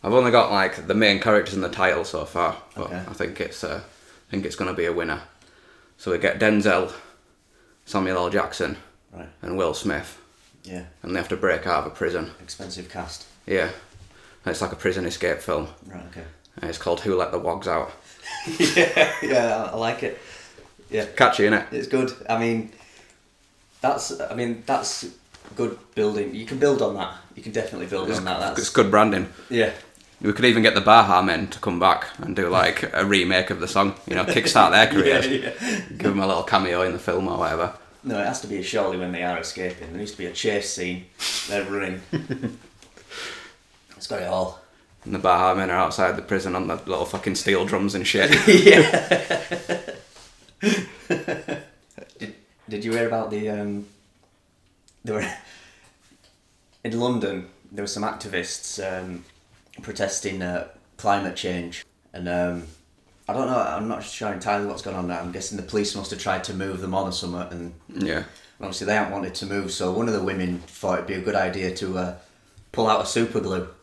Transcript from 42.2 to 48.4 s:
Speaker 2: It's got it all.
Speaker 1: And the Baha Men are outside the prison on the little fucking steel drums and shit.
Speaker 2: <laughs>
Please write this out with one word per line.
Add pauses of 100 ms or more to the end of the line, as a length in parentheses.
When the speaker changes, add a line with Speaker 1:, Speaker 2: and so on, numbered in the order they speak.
Speaker 2:
It's
got
it
all. (460)
Speaker 1:
And
the
Baha
Men
are
outside
the
prison
on
the (100)
little
fucking
steel
drums
and
shit.
Speaker 2:
<laughs>